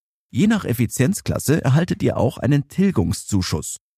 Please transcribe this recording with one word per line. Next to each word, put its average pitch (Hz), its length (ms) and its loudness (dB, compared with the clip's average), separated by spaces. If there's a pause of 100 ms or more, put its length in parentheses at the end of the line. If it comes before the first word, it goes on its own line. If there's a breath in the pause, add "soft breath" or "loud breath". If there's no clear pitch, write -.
(300)
Je 151 160 0
nach 214 200 2
Effizienzklasse - 1000 0
erhaltet 151 380 2
ihr - 160 0
auch - 180 0
einen 143 320 0
Tilgungszuschuss. 98 1120 -2 (200)